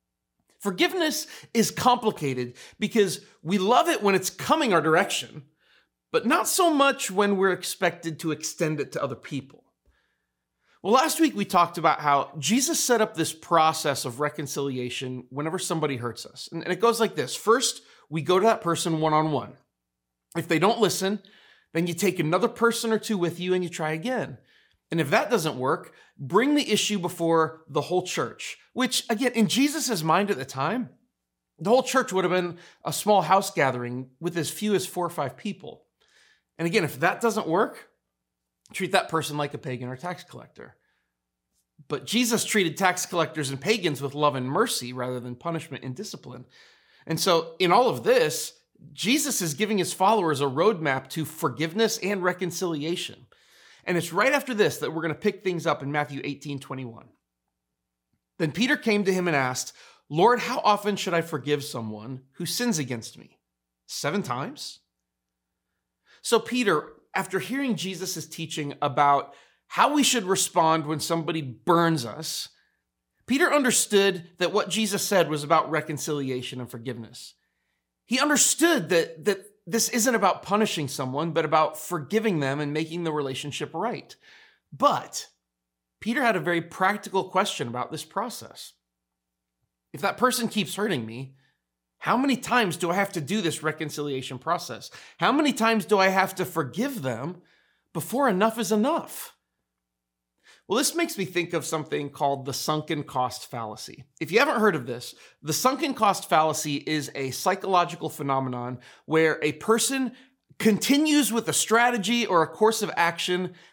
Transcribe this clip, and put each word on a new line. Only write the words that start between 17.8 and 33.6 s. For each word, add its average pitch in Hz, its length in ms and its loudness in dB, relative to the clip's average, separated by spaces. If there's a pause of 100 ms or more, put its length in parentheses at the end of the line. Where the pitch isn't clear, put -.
we 156 140 -4
go 180 160 4
to 202 80 4
that 226 140 4
person 165 400 0
one-on-one. 156 540 0 (840)
If 170 100 -4
they 160 140 2
don't 214 200 2
listen, 196 380 0 (540)
then 170 160 0
you 170 60 -2
take 185 260 0
another 170 260 2
person 226 460 0
or 214 80 2
two 214 180 -2
with 170 220 -2
you 180 120 -2
and 185 120 0
you 170 40 -6
try 165 220 -4
again. 165 480 -4 (540)
And 165 80 2
if 139 100 0
that 285 200 2
doesn't 160 260 0
work, 135 380 -2 (240)
bring 208 360 2
the 262 160 2
issue 202 280 0
before 165 680 0
the 143 140 -2
whole 175 220 -2
church, - 560 -6 (160)
which, 254 340 0
again, 240 240 0
in 220 160 4
Jesus's 254 560 0
mind 185 260 2
at 165 60 0
the 131 80 -8
time, 165 460 -4 (680)
the 160 120 -2
whole 254 120 6
church 254 300 0
would 185 120 2
have 170 80 2
been 175 260 0 (260)
a 151 80 -4
small 202 300 4
house 190 280 4
gathering 123 600 0 (100)